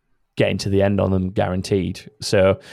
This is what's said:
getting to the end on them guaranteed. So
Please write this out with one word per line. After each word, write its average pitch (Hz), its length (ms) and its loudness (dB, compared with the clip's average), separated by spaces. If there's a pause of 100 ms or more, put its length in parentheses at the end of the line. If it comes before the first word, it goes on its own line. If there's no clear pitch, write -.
(380)
getting 98 220 0
to 104 100 -6
the 98 120 2
end 101 200 2
on 95 100 2
them 92 180 0
guaranteed. 95 800 -4 (120)
So 95 380 2 (140)